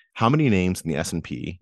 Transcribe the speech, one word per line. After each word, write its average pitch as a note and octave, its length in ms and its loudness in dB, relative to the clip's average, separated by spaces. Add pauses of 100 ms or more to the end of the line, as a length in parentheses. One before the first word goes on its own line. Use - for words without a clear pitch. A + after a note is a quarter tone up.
(140)
How A2+ 160 2
many D3 200 4
names F#2 320 2
in E2 100 -4
the C#2+ 60 -2
S D#2+ 160 -4
and E2 100 -4
P D2 380 -10